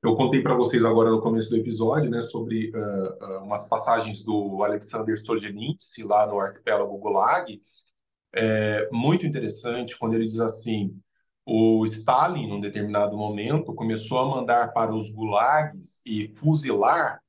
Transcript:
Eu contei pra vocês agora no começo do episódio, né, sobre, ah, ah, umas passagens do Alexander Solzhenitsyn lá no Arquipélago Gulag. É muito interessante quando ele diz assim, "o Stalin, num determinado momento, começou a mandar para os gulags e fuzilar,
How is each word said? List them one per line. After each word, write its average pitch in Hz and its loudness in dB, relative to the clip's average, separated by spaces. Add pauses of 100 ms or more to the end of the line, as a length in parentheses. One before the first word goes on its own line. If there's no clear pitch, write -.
Eu 117 4
contei 127 2
pra 127 2
vocês 120 2
agora 113 6
no 113 4
começo 113 0
do 117 2
episódio, 113 0
né, 117 -2
sobre, 110 -4
ah, 101 -4
ah, 95 -10
umas 101 -6
passagens 110 0
do 101 -2
Alexander 104 -2
Solzhenitsyn 113 -6
lá 104 4
no 104 0
Arquipélago 98 -2
Gulag. 110 0 (680)
É 107 0
muito 151 2
interessante 120 -6
quando 113 -2
ele 113 2
diz 110 -4
assim, 110 -2 (480)
"o 113 4
Stalin, 127 0
num 101 -6
determinado 104 -2
momento, 107 -2
começou 110 -2
a 135 2
mandar 120 2
para 110 0
os 104 -4
gulags 113 0
e 107 -4
fuzilar, 143 2